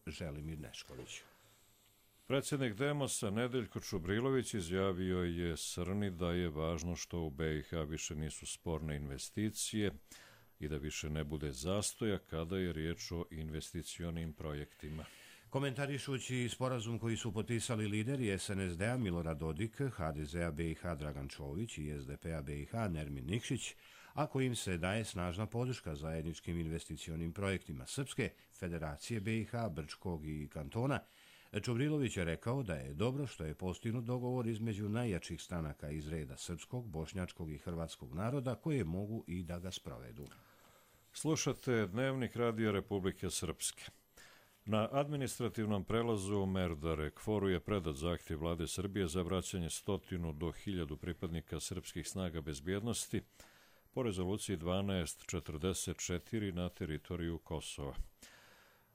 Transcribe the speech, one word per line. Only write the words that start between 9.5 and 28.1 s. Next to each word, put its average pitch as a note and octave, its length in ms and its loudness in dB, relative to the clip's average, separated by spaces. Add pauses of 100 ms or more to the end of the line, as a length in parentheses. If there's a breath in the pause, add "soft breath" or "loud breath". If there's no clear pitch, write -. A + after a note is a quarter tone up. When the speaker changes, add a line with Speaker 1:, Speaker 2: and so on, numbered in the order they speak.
Speaker 2:
i D#2 80 -4
da D2+ 100 0
više D2 320 -2
ne D#2 140 0
bude D2 280 -2
zastoja F#2+ 640 0
kada E2 400 -2
je F2+ 160 2
riječ D#2+ 380 -2
o E2+ 200 -2
investicionim D#2+ 1000 -4
projektima. D2+ 720 -6 (440 loud breath)
Speaker 1:
Komentarišući C3 1000 0
sporazum A#2 500 0
koji A2+ 180 2
su G#2 160 -2
potpisali A2 540 2
lideri A2 420 2
S F#2+ 200 2
N F#2+ 200 2
S F2 80 -2
D-a A2 200 4
Milorad E2+ 400 2
Dodik, D#2+ 440 0 (140)
H D#2+ 160 0
D D2+ 140 -2
Z-a E2+ 260 0
B D#2+ 200 0
i - 20 0
H E2+ 220 -2
Dragan C#2 320 -4
Čović D2+ 500 -4
i D2 220 -2
S C2+ 60 -8
D C#2+ 120 -6
P-a E2 240 -2
B D2 180 -4
i D2 60 -4
H A2+ 220 0
Nermin D2 380 -2
Nikšić, A2+ 500 -2 (380 loud breath)
a C#3 140 0
kojim C3 280 2
se F#2 220 0
daje G2 280 2
snažna F2+ 400 0
podrška A#2 500 -2
zajedničkim D#2+ 640 -2
investicionim D#2+ 720 -2
projektima F#2 520 -2
Srpske, C3 440 -2 (240 loud breath)